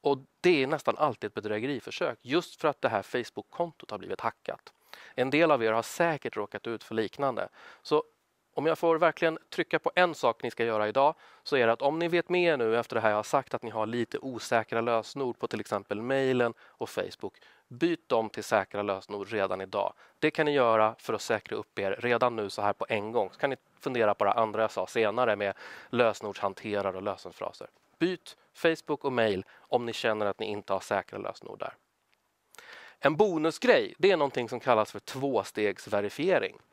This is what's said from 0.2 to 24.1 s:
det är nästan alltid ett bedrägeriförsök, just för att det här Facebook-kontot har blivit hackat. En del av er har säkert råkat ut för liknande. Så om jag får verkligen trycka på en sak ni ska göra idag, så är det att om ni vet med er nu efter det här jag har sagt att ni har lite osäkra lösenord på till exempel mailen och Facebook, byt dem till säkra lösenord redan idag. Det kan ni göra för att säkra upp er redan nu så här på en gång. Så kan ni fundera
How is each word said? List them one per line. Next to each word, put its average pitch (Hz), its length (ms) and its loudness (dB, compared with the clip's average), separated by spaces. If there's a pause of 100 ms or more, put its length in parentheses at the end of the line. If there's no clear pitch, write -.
det 165 220 4
är 131 40 0
nästan 139 300 0
alltid 135 300 0
ett - 60 -8
bedrägeriförsök, 117 880 -4
just 147 400 -2
för 160 60 2
att - 140 0
det 127 80 2
här 107 120 0
Facebook-kontot - 880 -6
har 107 60 -8
blivit 92 240 -8
hackat. - 520 -8 (420)
En 131 140 0
del 156 220 4
av 120 120 4
er 110 80 4
har 113 100 2
säkert 160 560 -2
råkat 104 300 -8
ut 117 160 -8
för 113 120 -8
liknande. 110 540 -2 (320)
Så 151 220 0 (500)
om 147 120 -2
jag 160 120 2
får 165 180 4
verkligen 160 420 2 (120)
trycka - 300 -2
på - 160 0
en 175 200 4
sak - 280 0
ni 120 80 -4
ska 117 140 -2
göra 107 220 0
idag, 135 280 4 (280)
så - 140 -2
är 120 100 6
det 113 60 6
att - 80 -2
om 147 180 0
ni 170 80 -2
vet 170 220 0
med 175 240 4
er 139 40 0
nu 113 200 2
efter 117 180 -4
det 110 60 2
här 110 80 6
jag 104 60 4
har 107 80 0
sagt - 300 0
att 120 100 -6
ni 117 60 -8
har 107 160 -2
lite 113 340 -2
osäkra 117 640 -2
lösenord 120 580 -4
på - 80 -6
till 110 120 -6
exempel 104 420 -6
mailen 127 600 0
och - 280 -12
Facebook, - 520 -8 (260)
byt 156 420 -4
dem 113 200 2
till 104 140 -10
säkra 101 380 0
lösenord 101 500 -6
redan 95 300 -2
idag. 95 320 -2 (260)
Det 156 120 2
kan 156 140 0
ni 147 60 2
göra 113 460 4
för - 160 -6
att 104 80 -4
säkra 107 360 -4
upp - 220 -10
er 98 200 -2
redan 120 360 2
nu 104 140 -4
så 104 120 -6
här 104 120 2
på - 160 -6
en 107 220 -2
gång. 110 200 0
Så - 80 -20
kan 143 100 0
ni 131 80 -4 (220)
fundera 117 340 2